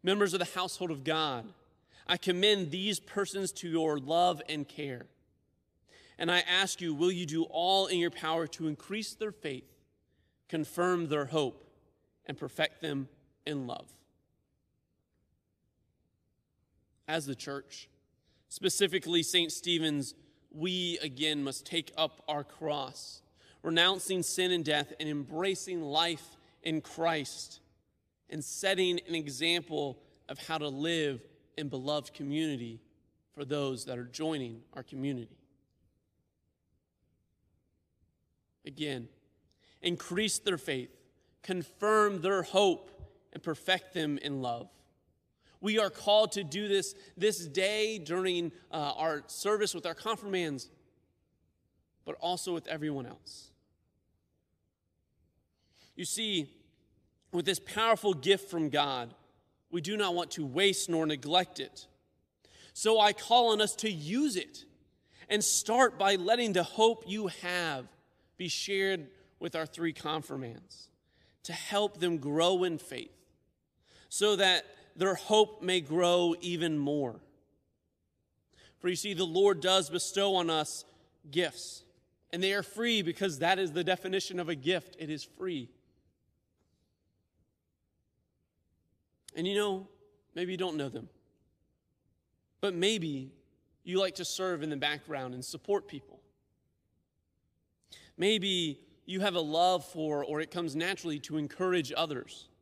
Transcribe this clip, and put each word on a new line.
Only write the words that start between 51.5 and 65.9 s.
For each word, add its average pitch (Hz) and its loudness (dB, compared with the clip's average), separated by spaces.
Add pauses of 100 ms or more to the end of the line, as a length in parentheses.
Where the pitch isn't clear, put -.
but 156 -8
also 175 -4
with 165 -4
everyone 147 -4
else. - -18 (2500)
You 180 -6
see, 196 -2 (840)
with 175 -2
this 180 0
powerful 214 2
gift 185 2
from 160 0
God, 131 0 (560)
we 170 -4
do 196 -4
not 190 2
want 170 -2
to 160 -6
waste 185 2
nor 160 2
neglect 156 0
it. - -12 (840)
So 220 4
I 208 10
call 233 6
on 214 4
us 214 2
to 220 -2
use 196 0
it - -8 (640)
and 208 2
start - 4